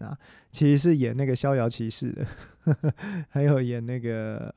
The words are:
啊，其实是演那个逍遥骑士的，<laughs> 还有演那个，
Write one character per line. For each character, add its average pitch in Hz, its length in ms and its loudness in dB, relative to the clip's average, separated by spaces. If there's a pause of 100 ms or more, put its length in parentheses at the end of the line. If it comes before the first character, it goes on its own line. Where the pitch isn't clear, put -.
啊， 110 140 -10 (340)
其 147 200 4
实 143 80 6
是 160 180 4
演 120 180 0
那 135 120 -2
个 127 100 0
逍 139 180 0
遥 117 140 2
骑 117 220 -4
士 123 220 -6
的， - 140 -6 (460)
<laughs> 170 560 -4
还 143 140 -2
有 143 180 4
演 120 240 -4
那 123 160 -6
个， 110 560 -6